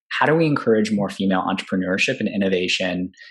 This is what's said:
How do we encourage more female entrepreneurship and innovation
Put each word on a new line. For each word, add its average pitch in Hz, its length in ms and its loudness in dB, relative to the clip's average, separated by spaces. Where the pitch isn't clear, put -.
How - 160 0
do 147 80 4
we 165 120 4
encourage 110 460 2
more 101 160 0
female 95 340 0
entrepreneurship 95 800 -2
and 107 80 -2
innovation 92 840 -2